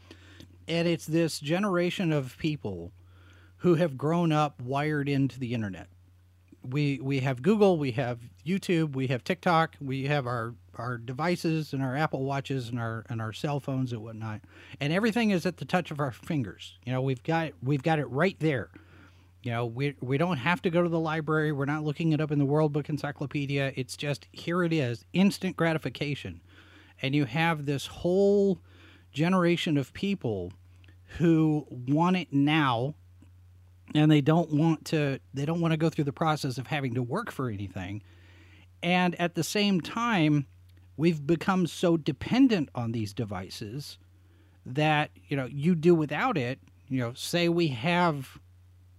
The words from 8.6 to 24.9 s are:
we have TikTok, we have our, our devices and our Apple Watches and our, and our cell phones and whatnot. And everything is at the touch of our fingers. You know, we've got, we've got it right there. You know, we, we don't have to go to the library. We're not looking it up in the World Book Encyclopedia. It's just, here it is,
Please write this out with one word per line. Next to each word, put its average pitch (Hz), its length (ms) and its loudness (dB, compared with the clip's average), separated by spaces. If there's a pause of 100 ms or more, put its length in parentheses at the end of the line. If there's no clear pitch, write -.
we 131 100 -2
have 123 160 -2
TikTok, 165 580 0
we 135 260 -4
have 143 200 0
our, 120 300 -4 (180)
our 120 240 -8
devices 156 760 -2
and 135 80 -4
our 131 160 -2
Apple 151 280 -2
Watches 135 440 -4
and 123 120 -4
our, 113 280 -6
and 113 140 -6
our 110 100 -6
cell 147 280 -4
phones 131 320 -4
and 110 100 -8
whatnot. 110 380 -10 (400)
And 143 120 0
everything 220 380 2
is 185 160 2
at 180 120 -4
the 147 60 -10
touch 175 280 -2
of 143 80 -6
our 143 100 -2
fingers. - 720 -6
You 123 80 -4
know, 127 80 0
we've 135 220 -2
got, 160 300 -2 (100)
we've 135 220 0
got 160 160 2
it 131 60 -4
right 143 340 0
there. 147 300 0 (720)
You 120 80 -4
know, 117 140 -2
we, 135 340 -4
we 131 180 0
don't 170 200 0
have 170 240 2
to 190 80 0
go 175 120 2
to 175 60 2
the 165 100 0
library. 156 540 0
We're 139 140 -2
not 151 180 -2
looking 160 260 0
it 151 100 2
up 156 120 -2
in 147 80 2
the 143 40 4
World 147 280 4
Book 143 160 -2
Encyclopedia. 139 880 -4
It's 127 200 -8
just, 147 360 -6
here 175 320 -2
it 165 80 0
is, 123 400 0